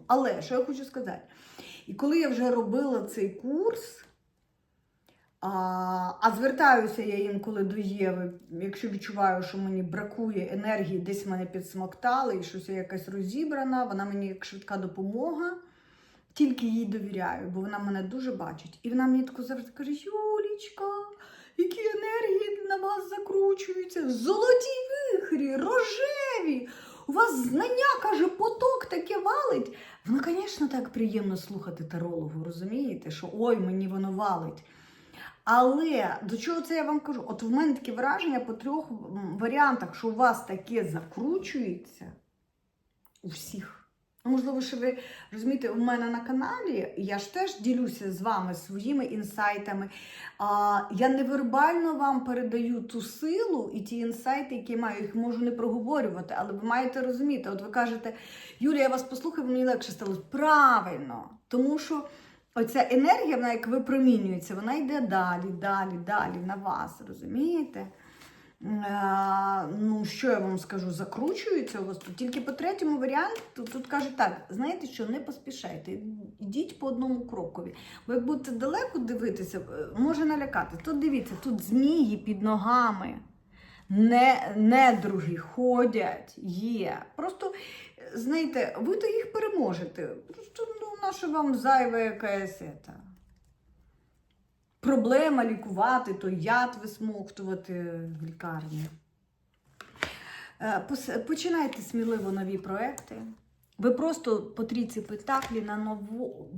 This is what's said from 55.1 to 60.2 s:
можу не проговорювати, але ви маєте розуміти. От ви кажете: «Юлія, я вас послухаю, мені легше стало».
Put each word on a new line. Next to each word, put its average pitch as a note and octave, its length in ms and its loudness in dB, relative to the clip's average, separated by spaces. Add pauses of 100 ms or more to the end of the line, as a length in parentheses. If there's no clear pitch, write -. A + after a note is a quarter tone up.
можу A#3 240 0
не A#3+ 120 2
проговорювати, A3+ 880 -2
але G#3 140 -4
ви G3+ 160 -4
маєте B3+ 320 0
розуміти. B3+ 500 0
От G3 120 -6
ви G#3 60 -10
кажете: A#3 460 -2 (460)
«Юлія, C#4+ 220 4
я C4 60 6
вас B3+ 140 2
послухаю, D4+ 460 -4
мені B3+ 160 2
легше B3 280 0
стало». G3 240 -4 (140)